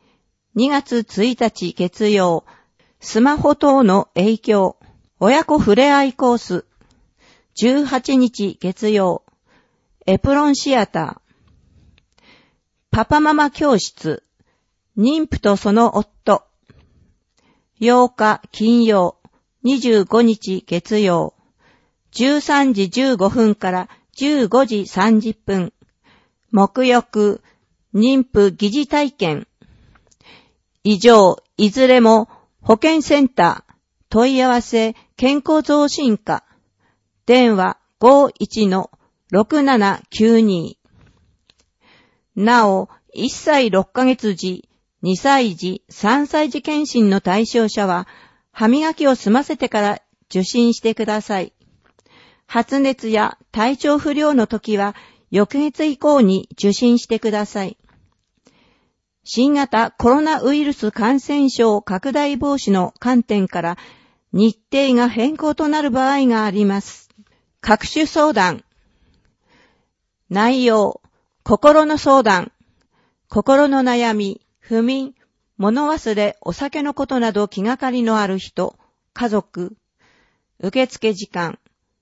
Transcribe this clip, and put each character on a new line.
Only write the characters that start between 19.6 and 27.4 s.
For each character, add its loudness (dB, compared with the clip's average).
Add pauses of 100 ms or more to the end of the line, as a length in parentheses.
二 0
十 2
五 0
日 0
月 -4
曜。 0 (800)
十 0
三 0
時 -2
十 0
五 0
分 2
か -6
ら -6 (240)
十 -2
五 2
時 -6
三 0
十 -6
分。 -6 (800)
沐 2
浴、 0 (540)